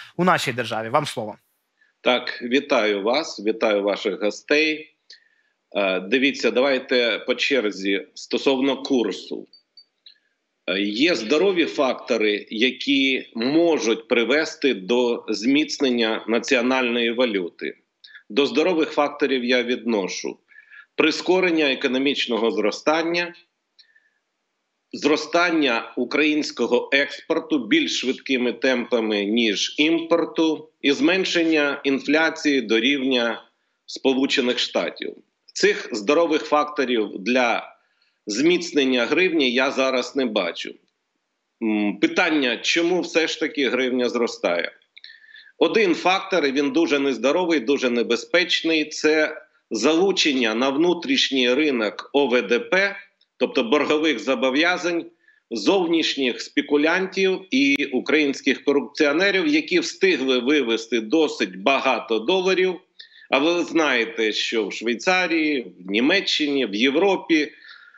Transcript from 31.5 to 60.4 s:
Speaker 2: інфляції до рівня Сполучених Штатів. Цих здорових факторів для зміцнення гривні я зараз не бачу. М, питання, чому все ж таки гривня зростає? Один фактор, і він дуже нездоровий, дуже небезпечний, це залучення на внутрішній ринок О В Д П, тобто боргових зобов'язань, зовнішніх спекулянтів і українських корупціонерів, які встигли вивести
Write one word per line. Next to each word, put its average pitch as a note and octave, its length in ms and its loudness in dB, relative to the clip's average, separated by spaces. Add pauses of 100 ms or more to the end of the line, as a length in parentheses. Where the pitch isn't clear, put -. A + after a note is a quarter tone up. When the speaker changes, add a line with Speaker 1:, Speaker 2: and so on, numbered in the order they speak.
Speaker 2:
інфляції C#3+ 760 0
до A2+ 200 2
рівня B2+ 600 0 (440)
Сполучених C3 720 0
Штатів. - 560 -4 (400)
Цих - 380 0
здорових D3 520 2
факторів C3 760 0
для A#2 540 0 (540)
зміцнення C3 800 2
гривні D#3 460 2
я C3 180 2
зараз C3 460 -2
не C3+ 100 0
бачу. G2 480 -4 (880)
М, G#2 380 0
питання, D#3+ 560 2
чому E3+ 440 0
все D#3+ 260 0
ж - 140 -6
таки C#3+ 280 -2
гривня B2 400 0
зростає? G2 640 -2 (840)
Один E3+ 360 2
фактор, F3+ 520 0
і C3+ 60 0
він C#3+ 180 0
дуже C#3+ 280 2
нездоровий, C#3 600 0
дуже B2+ 300 0
небезпечний, D#3 920 0
це D#3 580 0 (280)
залучення C3+ 840 2
на B2+ 140 0
внутрішній C3+ 840 2
ринок B2+ 580 -2
О C#3+ 140 4
В A#2+ 160 2
Д A2+ 160 2
П, G3 380 0 (400)
тобто B2+ 280 0
боргових D3 540 2
зобов'язань, C#3+ 880 0 (440)
зовнішніх C#3+ 920 0
спекулянтів F#3 1000 0 (100)
і C#3 340 2
українських C#3 800 -2
корупціонерів, D3+ 840 2
які D#3 340 2
встигли C3+ 580 0
вивести A#2+ 600 0